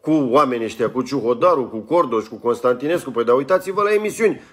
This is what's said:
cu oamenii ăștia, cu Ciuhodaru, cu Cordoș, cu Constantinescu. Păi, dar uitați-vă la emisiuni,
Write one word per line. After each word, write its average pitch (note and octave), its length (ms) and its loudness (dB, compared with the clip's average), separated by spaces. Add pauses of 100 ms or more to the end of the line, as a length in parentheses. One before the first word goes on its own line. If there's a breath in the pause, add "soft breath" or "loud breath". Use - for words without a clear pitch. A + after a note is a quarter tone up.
cu D3+ 300 2
oamenii B2+ 340 2
ăștia, G#2+ 260 -2
cu B2+ 120 -4
Ciuhodaru, B2+ 640 0
cu A2+ 140 -10
Cordoș, A#2 480 0
cu A2+ 100 -14
Constantinescu. B2+ 760 -2
Păi, A#2 140 -2
dar A#2+ 120 4
uitați-vă F#3 460 0
la G#3 100 2
emisiuni, G#3 480 0 (120 loud breath)